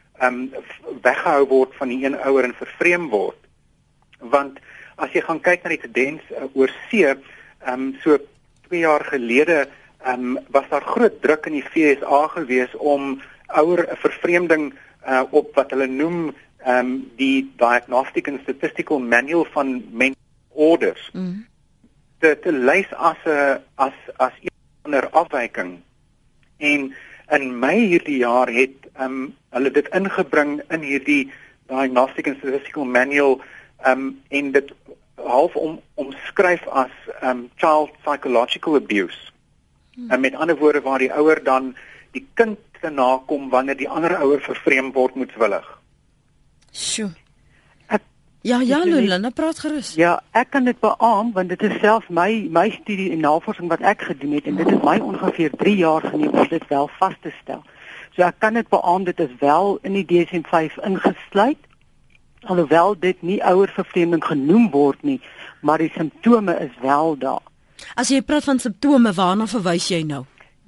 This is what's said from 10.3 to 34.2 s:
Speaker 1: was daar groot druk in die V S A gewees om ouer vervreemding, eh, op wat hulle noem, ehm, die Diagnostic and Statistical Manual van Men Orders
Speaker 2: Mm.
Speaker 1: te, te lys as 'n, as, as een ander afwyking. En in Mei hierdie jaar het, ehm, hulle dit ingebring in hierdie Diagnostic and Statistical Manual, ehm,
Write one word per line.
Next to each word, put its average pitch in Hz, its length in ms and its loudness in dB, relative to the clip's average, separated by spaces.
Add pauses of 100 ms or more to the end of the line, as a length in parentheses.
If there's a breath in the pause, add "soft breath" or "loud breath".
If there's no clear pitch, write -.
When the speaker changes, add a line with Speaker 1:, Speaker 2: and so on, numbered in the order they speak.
Speaker 1:
was 135 200 2
daar 143 120 -2
groot - 400 0
druk 156 240 2
in 160 80 -6
die 143 100 -4
V 151 360 2
S - 40 -12
A 143 240 4
gewees 127 500 -2
om 139 440 -2 (260 loud breath)
ouer 170 400 2 (100)
vervreemding, 165 760 0 (280 loud breath)
eh, 131 280 0
op - 260 0
wat 135 140 2
hulle 135 180 -2
noem, 156 480 -4 (220 soft breath)
ehm, 127 400 0 (180)
die 135 420 0
Diagnostic 123 680 0
and 139 140 -6
Statistical - 580 -4
Manual 127 520 2
van 135 400 -4
Men 127 240 -2 (340)
Orders 156 640 0
Speaker 2:
Mm. 185 320 -10 (760)
Speaker 1:
te, 151 220 2
te 180 100 -2
lys 147 420 2
as 160 320 0
'n, 143 360 0 (140)
as, 135 180 0 (240)
as 127 140 0 (100)
een - 80 -12 (320)
ander 143 280 -2
afwyking. 117 720 -2 (800)
En 143 380 -2 (340 loud breath)
in 131 300 -2
Mei 175 280 2
hierdie 170 300 0
jaar 123 300 2
het, 123 220 2 (240)
ehm, 131 340 -8 (220)
hulle 131 220 -2
dit 143 180 0
ingebring 156 800 -2
in 160 120 -6
hierdie 139 500 -2 (360 loud breath)
Diagnostic 131 600 0
and 139 100 -4
Statistical 139 480 -6
Manual, 135 560 2 (360 loud breath)
ehm, 131 320 0 (180)